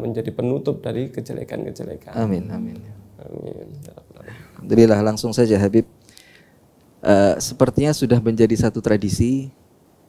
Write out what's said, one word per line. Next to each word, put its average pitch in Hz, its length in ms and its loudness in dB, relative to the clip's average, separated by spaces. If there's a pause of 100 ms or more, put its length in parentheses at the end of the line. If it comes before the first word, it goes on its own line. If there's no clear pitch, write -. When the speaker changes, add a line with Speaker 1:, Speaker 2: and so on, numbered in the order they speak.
Speaker 1:
menjadi 113 320 -6
penutup 131 480 -4
dari 120 320 -8
kejelekan-kejelekan. - 1040 -12
Speaker 2:
Amin, 104 320 -2
amin. - 320 -10 (400)
Speaker 1:
Amin. - 480 -14 (880)
Speaker 2:
Alhamdulillah, 107 480 6
langsung 107 320 -4
saja, 110 240 4
Habib. 104 240 4 (1200)
Eh, 98 320 6
sepertinya 139 560 0
sudah 123 240 0
menjadi 113 400 2
satu 110 240 0
tradisi 117 720 0 (560)